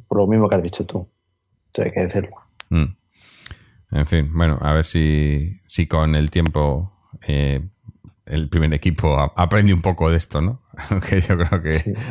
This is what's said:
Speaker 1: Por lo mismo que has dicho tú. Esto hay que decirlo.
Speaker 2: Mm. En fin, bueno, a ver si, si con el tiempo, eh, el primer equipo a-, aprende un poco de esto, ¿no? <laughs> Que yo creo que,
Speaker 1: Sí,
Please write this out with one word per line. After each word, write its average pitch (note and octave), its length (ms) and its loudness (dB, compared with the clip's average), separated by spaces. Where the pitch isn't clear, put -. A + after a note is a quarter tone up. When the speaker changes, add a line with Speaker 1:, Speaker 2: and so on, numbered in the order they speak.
Speaker 1:
Por G#2 120 0
lo G2 80 4
mismo G#2+ 200 4
que G2 80 2
has F2+ 80 0
dicho F2 220 -6
tú. - 220 -8
Esto - 160 -4
hay - 80 -2
que F#2+ 100 -2
decirlo. F#2 340 -4
Speaker 2:
Mm. E2 260 0
En D2 120 2
fin, D2+ 260 0
bueno, D#2+ 300 2
a D2 120 0
ver D#2+ 120 2
si, D2+ 800 0
si E2+ 220 -2
con D#2 280 2
el D2+ 140 2
tiempo, D2+ 640 0
eh, C#2+ 400 0
el D#2 220 -4
primer D#2 280 2
equipo D2+ 440 0
a-, C#2+ 160 0
aprende G2 380 4
un E2+ 80 2
poco E2 300 0
de E2 60 4
esto, D2+ 220 -4
¿no? G2+ 220 -2
<laughs> - 320 -4
Que G2 100 2
yo F#2 160 0
creo E2+ 280 0
que, D#2 80 -2
Speaker 1:
Sí, D#2+ 220 0